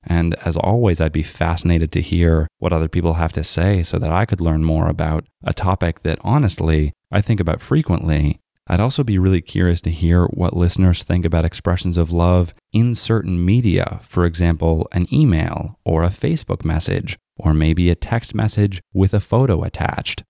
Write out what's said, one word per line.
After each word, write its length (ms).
And 360
as 120
always, 440
I'd 100
be 140
fascinated 680
to 80
hear 460
what 120
other 140
people 280
have 180
to 100
say 400
so 160
that 140
I 120
could 160
learn 220
more 240
about 380
a 100
topic 520
that, 160
honestly, 720
I 100
think 200
about 200
frequently. 760
I'd 100
also 240
be 160
really 220
curious 420
to 80
hear 360
what 300
listeners 460
think 220
about 200
expressions 520
of 160
love 420
in 220
certain 500
media, 600
for 200
example, 680
an 200
email 720
or 200
a 40
Facebook 560
message, 520
or 160
maybe 380
a 60
text 360
message 480
with 200
a 80
photo 440
attached. 640